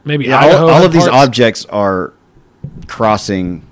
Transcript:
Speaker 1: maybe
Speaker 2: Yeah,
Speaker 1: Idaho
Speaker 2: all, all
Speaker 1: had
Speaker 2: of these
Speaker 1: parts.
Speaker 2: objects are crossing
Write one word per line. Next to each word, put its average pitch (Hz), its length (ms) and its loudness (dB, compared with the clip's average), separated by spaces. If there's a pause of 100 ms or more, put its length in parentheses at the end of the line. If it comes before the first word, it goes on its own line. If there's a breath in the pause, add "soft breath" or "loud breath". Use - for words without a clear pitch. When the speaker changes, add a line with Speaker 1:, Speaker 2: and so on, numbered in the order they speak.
Speaker 1:
maybe 143 220 -6
Speaker 2:
Yeah, 131 140 0
Speaker 1:
Idaho 165 240 4
Speaker 2:
all, 165 60 4
all 160 60 4
Speaker 1:
had 170 100 4
Speaker 2:
of 170 60 0
these 165 160 2
Speaker 1:
parts. 123 80 0
Speaker 2:
objects 120 500 0
are 98 460 -4 (760)
crossing 95 840 -4